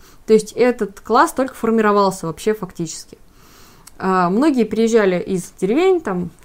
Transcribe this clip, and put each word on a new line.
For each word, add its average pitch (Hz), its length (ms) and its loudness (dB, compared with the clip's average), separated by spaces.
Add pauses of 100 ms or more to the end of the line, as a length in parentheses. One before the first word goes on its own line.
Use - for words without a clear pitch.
(260)
То 220 80 2
есть 208 200 2
этот 233 460 -2
класс 294 340 2
только 262 200 -4
формировался 208 720 0
вообще 165 260 -4
фактически. - 640 -12 (840)
А, 185 300 0
многие 247 340 2
приезжали 220 560 2
из 180 400 -6
деревень, 330 420 2
там, 180 280 -6 (160)